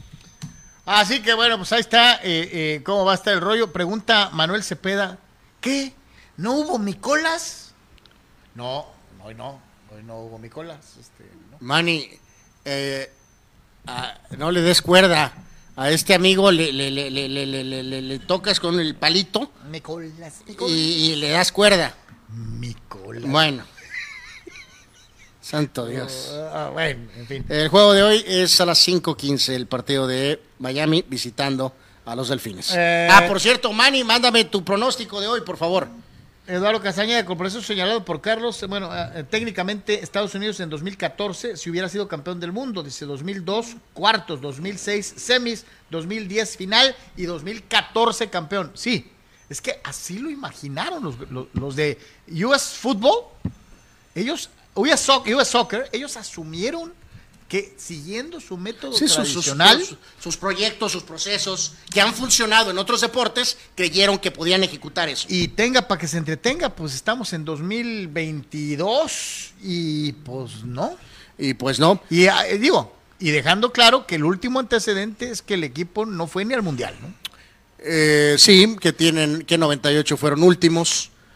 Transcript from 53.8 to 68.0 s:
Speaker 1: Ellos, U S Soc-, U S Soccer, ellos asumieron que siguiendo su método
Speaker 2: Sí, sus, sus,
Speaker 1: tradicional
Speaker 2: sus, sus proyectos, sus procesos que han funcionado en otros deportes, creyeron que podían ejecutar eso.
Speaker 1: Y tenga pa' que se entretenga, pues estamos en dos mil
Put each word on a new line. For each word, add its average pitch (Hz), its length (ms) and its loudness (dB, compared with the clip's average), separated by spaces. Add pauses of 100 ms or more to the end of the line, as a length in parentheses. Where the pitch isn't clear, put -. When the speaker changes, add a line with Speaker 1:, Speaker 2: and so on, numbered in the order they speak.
Speaker 1:
Ellos, 226 340 -6 (260)
U 196 120 0
S 302 180 2
Soc-, 262 220 2
U 233 140 2
S 269 100 2
Soccer, 240 420 0
ellos 254 240 -8
asumieron 220 760 -8 (540)
que 196 300 -6
siguiendo 214 600 -12
su 185 180 -12
método 233 340 -10
Speaker 2:
Sí, 254 160 0
sus, - 180 2
sus, 147 200 -4
Speaker 1:
tradicional 180 360 6
Speaker 2:
sus, - 140 -8 (240)
sus 170 160 -6
proyectos, 202 560 -4
sus 175 100 -8
procesos 190 680 -6 (180)
que 202 120 4
han 226 100 4
funcionado 226 580 2
en 180 60 -2
otros 202 240 0
deportes, 233 560 0 (180)
creyeron 190 440 2
que 190 120 -2
podían 180 340 2
ejecutar 156 440 -6
eso. 135 220 -8
Speaker 1:
Y 175 180 0
tenga 247 400 0
pa' 196 80 0
que 165 100 -8
se 156 120 -4
entretenga, 233 500 -4
pues 156 260 -8
estamos 220 380 -4
en 156 140 -6
dos 156 140 -6
mil 214 480 -6